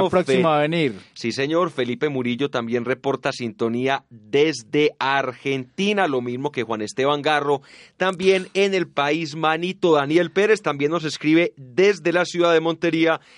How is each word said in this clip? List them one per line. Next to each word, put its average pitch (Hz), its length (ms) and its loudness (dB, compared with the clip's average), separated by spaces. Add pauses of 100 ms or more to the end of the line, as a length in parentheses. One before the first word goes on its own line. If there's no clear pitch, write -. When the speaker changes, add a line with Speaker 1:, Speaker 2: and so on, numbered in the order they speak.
Speaker 1:
Está 175 40 0
próximo 160 400 2
Speaker 2:
Fe- 156 60 2
Speaker 1:
a 147 40 2
venir. 151 340 0 (200)
Speaker 2:
Sí, - 180 -6
señor. 151 400 -2
Felipe 123 380 -2
Murillo 127 400 -2
también 120 360 -4
reporta 131 460 -2
sintonía 120 800 -4
desde 139 880 0
Argentina, 139 1080 -2
lo 135 140 -2
mismo 123 300 -6
que 123 120 -4
Juan 107 180 -4
Esteban 135 400 -2
Garro. 143 400 0 (360)
También 185 560 0
en 196 200 0
el 175 140 0
país 147 480 -4
manito, 165 600 0
Daniel 156 360 2
Pérez 202 300 2
también 143 300 -2
nos 165 140 -2
escribe 156 500 2
desde 160 560 0
la 175 140 2
ciudad 170 280 2
de 160 80 6
Montería, 165 600 0 (160)